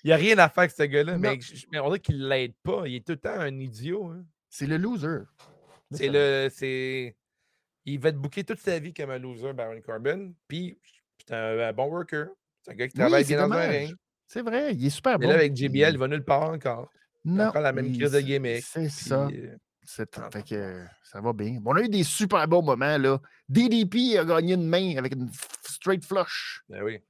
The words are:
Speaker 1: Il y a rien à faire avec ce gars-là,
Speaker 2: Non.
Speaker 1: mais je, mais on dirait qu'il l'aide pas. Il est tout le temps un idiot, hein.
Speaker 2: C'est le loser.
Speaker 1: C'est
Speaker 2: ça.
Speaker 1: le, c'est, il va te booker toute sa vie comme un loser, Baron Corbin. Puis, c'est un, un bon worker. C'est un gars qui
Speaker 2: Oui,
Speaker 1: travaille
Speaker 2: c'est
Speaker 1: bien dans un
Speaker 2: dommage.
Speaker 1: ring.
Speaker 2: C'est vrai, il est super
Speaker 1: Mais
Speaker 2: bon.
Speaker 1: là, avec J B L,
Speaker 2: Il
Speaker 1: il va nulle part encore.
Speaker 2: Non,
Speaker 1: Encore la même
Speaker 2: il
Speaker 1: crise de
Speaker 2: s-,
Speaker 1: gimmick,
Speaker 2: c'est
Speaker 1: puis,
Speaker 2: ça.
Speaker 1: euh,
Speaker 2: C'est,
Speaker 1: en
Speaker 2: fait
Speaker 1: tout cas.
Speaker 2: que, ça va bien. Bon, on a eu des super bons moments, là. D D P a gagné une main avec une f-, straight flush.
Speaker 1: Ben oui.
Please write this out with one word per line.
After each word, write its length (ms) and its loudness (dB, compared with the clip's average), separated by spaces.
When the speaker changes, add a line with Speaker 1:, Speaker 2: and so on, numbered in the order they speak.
Speaker 1:
Il 80 0
y 20 10
a 40 10
rien 220 6
à 100 10
faire 140 2
avec 100 2
ce 100 -2
gars-là, 320 2
Speaker 2:
Non. 60 -2
Speaker 1:
mais 200 0
je, 300 -18
mais 80 -6
on 80 -2
dirait 140 0
qu'il 260 -2
l'aide 360 0
pas. 240 -2
Il 100 -6
est 100 -12
tout 60 -6
le 60 -4
temps 200 -6
un 200 -6
idiot, 480 -8
hein. 180 -14
Speaker 2:
C'est 180 -8
le 100 0
loser. 480 -4
Speaker 1:
C'est 140 -2
Speaker 2:
ça. 60 2
Speaker 1:
le, 380 4
c'est, 640 -6
il 160 -6
va 120 2
te 40 -6
booker 280 -6
toute 160 -8
sa 180 -2
vie 160 -12
comme 160 -10
un 80 -6
loser, 340 -10
Baron 320 -8
Corbin. 460 -4
Puis, 300 -10
c'est 80 -10
un, 240 -2
un 140 -2
bon 140 -2
worker. 420 -6
C'est 100 -20
un 20 -16
gars 140 -6
qui 80 -14
Speaker 2:
Oui, 40 -4
Speaker 1:
travaille 240 6
Speaker 2:
c'est 120 0
Speaker 1:
bien 120 4
dans 60 0
un 120 0
Speaker 2:
dommage. 220 -2
Speaker 1:
ring. 80 -14
Speaker 2:
C'est 140 -8
vrai, 320 -2
il 120 0
est 40 4
super 280 0
Speaker 1:
Mais 80 2
Speaker 2:
bon. 60 6
Speaker 1:
là, 60 8
avec 180 4
J 120 -2
B 100 -2
L, 120 8
Speaker 2:
Il 40 0
Speaker 1:
il 40 -4
va 100 0
nulle 160 -4
part 260 2
encore. 380 -6
Speaker 2:
Non, 240 2
Speaker 1:
Encore 140 0
la 100 2
même 140 -2
Speaker 2:
il 120 -2
Speaker 1:
crise 140 2
de 60 6
Speaker 2:
s-, 60 4
Speaker 1:
gimmick, 400 -2
Speaker 2:
c'est 180 -8
Speaker 1:
puis, 80 -2
Speaker 2:
ça. 360 -2
Speaker 1:
euh, 300 -8
Speaker 2:
C'est, 360 -10
Speaker 1:
en 120 -12
Speaker 2:
fait 120 -10
Speaker 1:
tout 60 -18
cas. 80 -6
Speaker 2:
que, 280 -10
ça 180 -14
va 120 -2
bien. 280 -4
Bon, 120 0
on 40 4
a 60 4
eu 60 0
des 160 2
super 440 0
bons 140 6
moments, 340 2
là. 220 4
D 200 6
D 180 4
P 300 2
a 80 4
gagné 300 4
une 140 2
main 280 0
avec 180 -2
une 140 -6
f-, 400 -14
straight 360 -2
flush. 640 -4
Speaker 1:
Ben 160 -10
oui. 260 -6